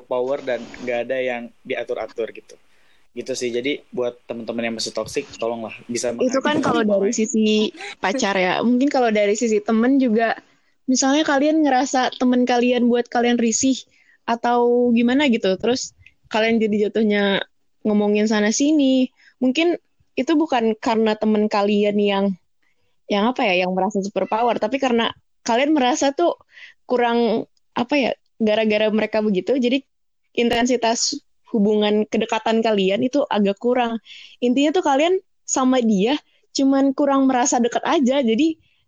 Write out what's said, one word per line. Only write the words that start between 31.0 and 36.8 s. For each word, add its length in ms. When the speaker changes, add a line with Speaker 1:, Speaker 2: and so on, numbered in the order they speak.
Speaker 2:
hubungan 560
kedekatan 560
kalian 400
itu 260
agak 300
kurang. 440
Intinya 340
tuh 100
kalian 320
sama 360
dia 400
cuman 420